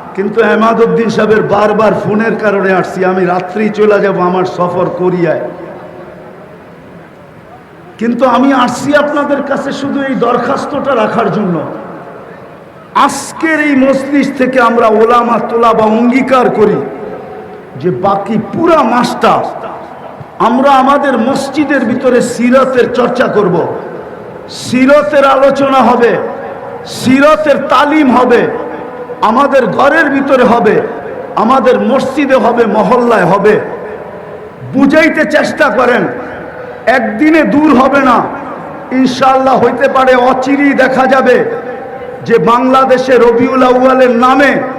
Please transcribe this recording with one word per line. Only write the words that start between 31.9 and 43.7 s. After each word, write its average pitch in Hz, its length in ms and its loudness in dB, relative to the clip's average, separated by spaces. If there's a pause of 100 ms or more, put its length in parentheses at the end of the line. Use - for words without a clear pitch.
হবে, 233 320 2
মহল্লায় 214 580 2
হবে। 190 360 2 (1120)
বুঝাইতে 302 580 2
চেষ্টা 285 380 0
করেন, 240 400 0 (800)
একদিনে 262 560 2
দূর 285 340 2
হবে 277 220 2
না। 247 240 2 (720)
ইনশাআল্লাহ 262 720 2
হইতে 254 240 0
পারে 262 260 2
অচিরেই 269 580 2
দেখা 262 340 2
যাবে 247 600 2 (580)
যে 226 140 2
বাংলাদেশে 254 800 2
রবিউল 247 460 2
আউয়ালের 254 480 4